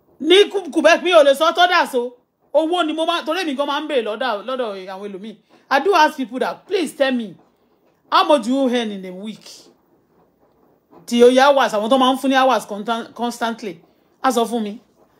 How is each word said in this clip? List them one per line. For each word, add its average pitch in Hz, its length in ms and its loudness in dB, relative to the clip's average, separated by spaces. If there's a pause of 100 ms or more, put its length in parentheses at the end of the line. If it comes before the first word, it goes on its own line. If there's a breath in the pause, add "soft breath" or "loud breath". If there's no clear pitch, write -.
(200)
ní 359 300 4 (220)
Quebec, 311 300 4
mi 349 100 -2
ò 320 120 8
lè 277 100 6
sọ 311 180 2
tọ́dà 349 380 2
so. 247 220 -6 (420)
Owó 320 320 0
ni 302 60 -6
mo 320 140 -4
máa, 339 160 -2
torí 311 220 -4
èmi 285 120 -4
gan 285 100 -4
máa 285 140 -4
ń 311 80 -8
béèrè 277 140 -2
lọ́dà, 214 420 -6
lọ́dọ̀ 214 440 -8
àwọn 196 220 -14
ẹlòmíì. 196 260 -16 (340 soft breath)
I 277 100 2
do 392 140 0
ask 302 220 4
people 254 220 -8
that, 185 280 -6
"Please 359 300 -4
tell 269 160 0
me, 220 220 -6 (760)
how 359 140 2
much 294 200 2
do 233 60 -4
you 269 180 0
earn 233 240 -2
in 190 120 -12
a 185 80 -14
week?" 196 320 -16 (1600)
Ti 240 180 0
oye 254 160 6
hours, 269 360 4
àwọn 214 160 -4
tó 262 80 4
máa 254 160 2
ń 262 40 -4
fún 269 120 -2
ní 269 60 0
hours 254 300 2
constan-, 226 460 -8
constantly. 226 680 -8 (440)
Á 269 80 2
sọ 233 140 0
fún 226 160 -6
mi, 208 180 -10 (400)